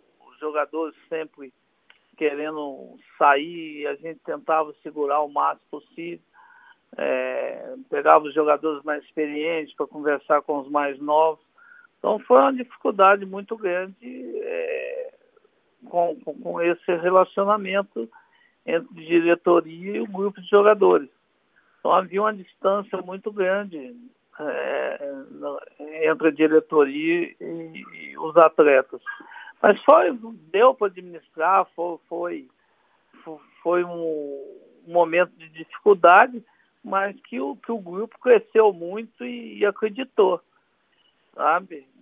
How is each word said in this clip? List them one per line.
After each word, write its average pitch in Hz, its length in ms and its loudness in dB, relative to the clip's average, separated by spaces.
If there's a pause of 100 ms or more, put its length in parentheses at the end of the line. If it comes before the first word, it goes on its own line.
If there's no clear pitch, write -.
(280)
os - 120 -20
jogadores 151 560 -6 (120)
sempre 156 460 -12 (640)
querendo 147 840 -6 (180)
sair, 151 720 0
a 143 80 -4
gente 156 300 -16
tentava 151 580 -4
segurar 147 380 -4
o 147 100 -6
máximo 147 300 -2 (100)
possível, 165 480 -14 (800)
é, 127 760 -6 (160)
pegava 151 360 4
os 139 80 -10
jogadores 151 500 -2
mais 147 200 -8
experientes 151 720 -6
pra 143 140 -6
conversar 147 540 -2
com 147 180 -6
os 135 100 -12
mais 143 300 -4
novos. 151 440 0 (540)
Então 214 220 -2
foi 254 200 4
uma 269 140 2
dificuldade 202 720 0
muito 196 320 -12
grande, 190 380 -6 (480)
é, 76 720 -8 (720)
com, 175 380 -2
com, 151 120 -12
com 170 260 -8
esse 175 360 -2
relacionamento 196 1120 0 (560)
entre 165 420 -8
diretoria 170 920 0
e 226 40 -4
o 226 60 -6
grupo 196 320 -6
de 180 80 -20
jogadores. 196 640 4 (720)
Então 156 100 0
havia 185 300 0
uma 214 120 -2
distância 196 680 -6
muito 190 300 -12
grande, 190 640 -6 (440)
é, 139 760 -8 (180)
no, 143 280 -12 (200)
entre 156 500 -2
a - 20 2
diretoria 156 1120 2
e, 165 420 -14 (100)
e - 240 -20
os 156 200 0
atletas. 147 640 6 (600)
Mas 208 220 4
foi, 311 340 6 (340)
deu 240 220 6
pra 214 140 -2
administrar, 180 880 -2
foi, 170 220 -8 (100)
foi, 170 400 -10 (760)
fo-, 156 180 -18 (200)
foi 175 220 0
um, 156 760 -8 (300)
um 170 60 -14
momento 170 440 2
de 160 120 -20
dificuldade, 190 920 4 (400)
mas 196 380 -6
que 240 180 -12
o, 277 160 -8
que - 160 -14
o 226 80 -6
grupo 190 400 -12
cresceu 220 520 4
muito 196 540 -12
e, 226 340 -14
e 202 60 2
acreditou, 208 760 -2 (920)
sabe? 156 520 -4 (140)